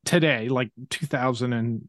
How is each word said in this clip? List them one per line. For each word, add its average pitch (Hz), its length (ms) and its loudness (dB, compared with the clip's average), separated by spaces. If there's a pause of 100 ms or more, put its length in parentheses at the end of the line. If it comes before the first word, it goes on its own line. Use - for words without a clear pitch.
today, 143 440 2
like, 127 220 0 (200)
two - 160 -6
thousand 123 460 0 (360)